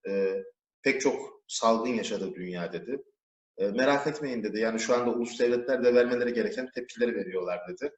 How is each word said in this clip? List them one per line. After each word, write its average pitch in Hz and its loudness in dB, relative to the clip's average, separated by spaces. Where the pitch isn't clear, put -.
E, 98 0
"Pek 135 2
çok - -2
salgın 113 2
yaşadı 95 -4
dünya." 87 -6
dedi. 87 -6
E, 95 0
"Merak 139 2
etmeyin." 131 -4
dedi. 104 -4
"Yani 113 0
şu 123 2
anda 120 2
ulus 117 -4
devletler 120 2
de 123 6
vermeleri 123 4
gereken 113 -2
tepkileri - -2
veriyorlar." 90 -4
dedi. 147 -6